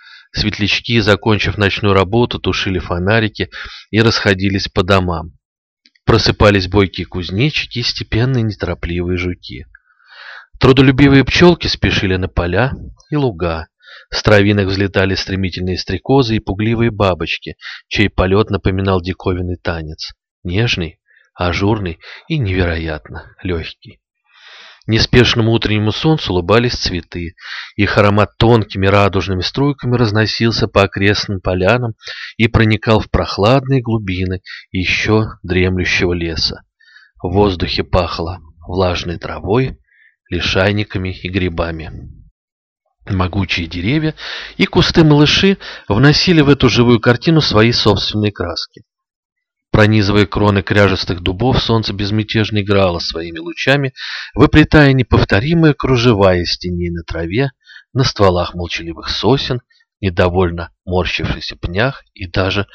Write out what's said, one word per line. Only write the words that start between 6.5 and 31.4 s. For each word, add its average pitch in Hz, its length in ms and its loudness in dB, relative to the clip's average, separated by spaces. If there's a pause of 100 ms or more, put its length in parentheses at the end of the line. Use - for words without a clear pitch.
бойкие 95 380 0
кузнечики 95 720 -4
и 120 40 -6
степенные 117 600 -2
неторопливые 87 760 -4
жуки. 85 480 -8 (960)
Трудолюбивые 135 640 6
пчелки - 440 4
спешили 95 500 0
на 92 100 -4
поля 92 460 -2 (360)
и 151 60 -6
луга. 85 520 -4 (440)
С - 100 -6
травинок 101 460 4
взлетали 95 480 0
стремительные 92 640 -4
стрекозы 107 580 0
и 107 40 -2
пугливые 110 520 0
бабочки, 92 640 -2 (320)
чей 98 220 0
полет 95 400 0
напоминал 95 520 0
диковинный 90 540 -6
танец, 80 580 -8 (300)
нежный, 95 560 -4 (360)
ажурный 90 640 -2 (280)
и 165 100 -2
невероятно 82 1080 -4
легкий. - 560 -10 (880)
Неспешному 113 640 4
утреннему 107 400 0
солнцу 156 420 0
улыбались 104 400 2
цветы. 87 640 -8 (400)
Их 101 220 0
аромат 101 400 2
тонкими 107 500 2
радужными 95 540 2
струйками 131 540 -2
разносился 113 720 0
по 104 160 2
окрестным 98 560 -2
полянам 101 540 0 (440)